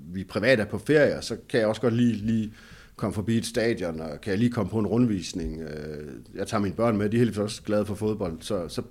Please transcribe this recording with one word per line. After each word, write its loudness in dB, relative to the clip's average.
vi -6
privat 4
er 0
på -4
ferie, 4
så -6
kan 2
jeg 4
også 0
godt 2
lige, 4
lige 0
komme -2
forbi 0
et -2
stadion, -2
og -8
kan -4
jeg 2
lige 4
komme 0
på -2
en 2
rundvisning. 0
Øh, -10
jeg -6
tager 0
mine -2
børn 2
med, 0
de 2
er 4
heldigvis 2
også -4
glade 0
for -6
fodbold, -2
så, -4
så -6